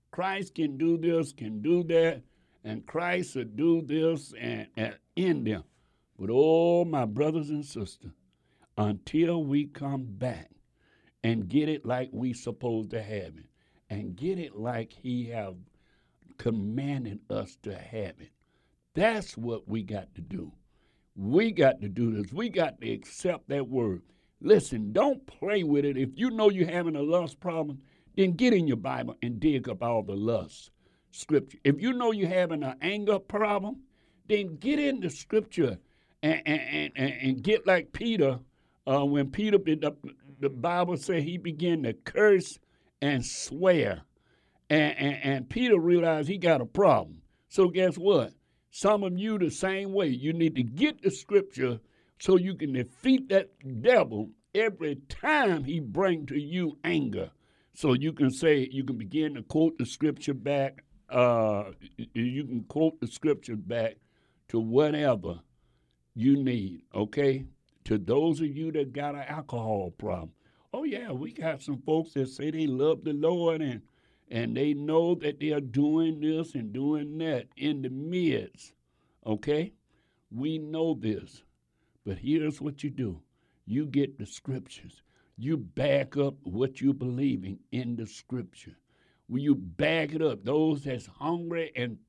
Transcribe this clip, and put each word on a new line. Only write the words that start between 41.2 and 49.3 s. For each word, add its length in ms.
he 160
began 460
to 100
curse 640
and 240
swear. 800
And, 300
and, 240
and 260
Peter 300
realized 500
he 100
got 220
a 60
problem. 560
So 200
guess 280
what? 360
Some 320
of 160
you 200